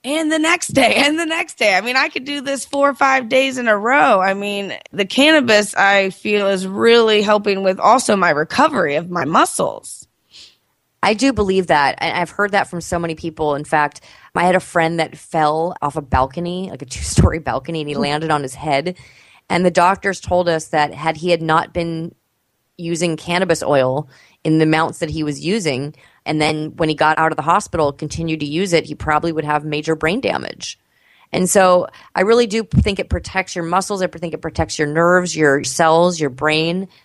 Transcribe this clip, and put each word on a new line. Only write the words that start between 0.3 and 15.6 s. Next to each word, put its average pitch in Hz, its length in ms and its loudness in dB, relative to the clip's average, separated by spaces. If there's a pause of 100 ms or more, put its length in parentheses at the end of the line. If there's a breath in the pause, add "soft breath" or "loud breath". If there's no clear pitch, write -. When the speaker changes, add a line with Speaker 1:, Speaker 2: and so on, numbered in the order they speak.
Speaker 1:
the 320 80 0
next 330 300 0
day, 226 260 2
and 294 240 2
the 339 80 -2
next 330 320 -6
day. 202 160 2
I 185 60 2
mean, 247 160 -4
I 294 120 2
could 254 160 -8
do 285 160 -6
this 277 240 -6
four 277 240 0
or 269 60 0
five 262 340 0
days 262 300 0
in 240 80 -2
a 214 100 4
row. 226 440 4
I 196 120 2
mean, 202 400 -6 (200)
the 196 120 -2
cannabis, 240 720 4
I 196 360 4
feel, 208 360 -2
is 190 220 0
really 220 520 4
helping 202 440 0
with 190 160 0
also 226 340 4
my 175 160 2
recovery 160 640 0
of 170 160 -4
my 175 140 -4
muscles. 170 800 -2 (960 soft breath)
Speaker 2:
I 208 120 2
do 254 180 2
believe 190 340 0
that. 147 340 2
I, 165 200 -2
I've 170 100 -4
heard 202 220 -2
that 196 180 0
from 170 100 -8
so 170 200 -4
many 165 160 -6
people. 156 400 -4
In 147 80 -8
fact, 147 360 0 (360 loud breath)
I 175 80 0
had 180 100 4
a 185 60 2
friend 165 400 -2
that 151 180 -4
fell 160 640 -2